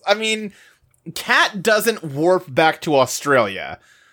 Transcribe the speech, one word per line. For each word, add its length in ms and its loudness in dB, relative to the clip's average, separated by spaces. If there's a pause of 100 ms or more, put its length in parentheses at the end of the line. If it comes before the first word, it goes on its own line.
I 80 0
mean, 400 -4 (600)
Kat 480 -2
doesn't 400 0
warp 500 0
back 280 2
to 140 0
Australia. 840 2 (340)